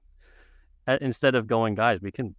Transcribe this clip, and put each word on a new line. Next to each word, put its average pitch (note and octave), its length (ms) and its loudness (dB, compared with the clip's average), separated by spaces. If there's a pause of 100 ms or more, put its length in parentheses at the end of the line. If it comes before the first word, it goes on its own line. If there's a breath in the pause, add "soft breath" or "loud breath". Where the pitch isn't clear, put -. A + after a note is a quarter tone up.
(880 soft breath)
uh, C3+ 120 2
instead C3 360 0
of A2+ 100 0
going, A2+ 300 0
"Guys, G#2+ 240 2
we G2+ 100 -8
can, G#2+ 280 -8